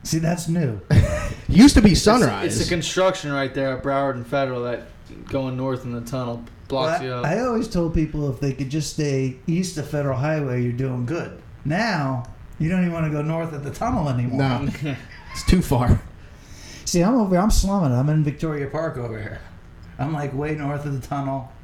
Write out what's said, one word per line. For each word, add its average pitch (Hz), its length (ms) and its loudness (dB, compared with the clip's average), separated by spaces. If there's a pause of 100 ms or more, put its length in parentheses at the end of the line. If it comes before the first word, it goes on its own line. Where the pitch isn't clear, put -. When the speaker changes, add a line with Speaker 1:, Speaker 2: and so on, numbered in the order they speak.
Speaker 1:
See, 160 160 -2
that's 165 280 -2
new. 151 320 0 (360)
Speaker 2:
<laughs> - 340 -6
Used 214 260 10
to 240 60 10
be 208 100 8
Speaker 3:
It's, 147 100 4
Speaker 2:
Sunrise. 127 580 4
Speaker 3:
it's 165 100 0
the 175 40 0
construction 180 580 0
right 135 220 -2
there 135 240 -2
at - 60 -10
Broward 139 320 0
and 117 100 -8
Federal 127 380 -2
that 120 240 -6 (400)
going 131 300 -4
north 131 260 -4
in 120 80 -8
the 120 100 -6
tunnel 120 420 -6 (240)
blocks 135 340 0
Speaker 1:
Well, 131 60 -6
Speaker 3:
you 127 80 -6
Speaker 1:
I, - 20 -6
Speaker 3:
up. 135 80 -4
Speaker 1:
I 175 160 0
always 240 260 0
told 170 260 0
people 151 360 0
if 117 100 -4
they 139 140 0
could 131 160 -6
just 151 240 -4
stay 135 440 -2 (100)
east 175 300 -2
of 147 120 -6
Federal 143 280 -2
Highway, 135 460 0
you're 120 80 0
doing 123 340 -2
good. 156 360 -6 (240)
Now, 151 580 0 (360)
you 156 100 0
don't 185 120 2
even 175 120 0
wanna 160 160 -2
go 151 120 -2
north 160 320 -2
of 139 100 -8
the 139 80 -8
tunnel 226 380 -2
anymore. 123 280 0
Speaker 2:
No. 135 640 0
Speaker 3:
<laughs> - 300 -18
Speaker 2:
It's - 140 -8
too 180 160 6
far. 123 400 4 (840)
Speaker 1:
See, 175 180 2
I'm 226 120 4
over, 190 220 4
I'm 208 140 4
slumming. 190 440 4
I'm 131 140 4
in 156 140 4
Victoria 147 440 -2
Park 147 300 -4
over 113 220 -6
here. 104 200 -10 (600)
I'm, 139 120 -2
like, 143 220 -4
way 151 220 -2
north 147 320 -4
of 139 120 -4
the - 80 -12
tunnel 135 440 -4 (120)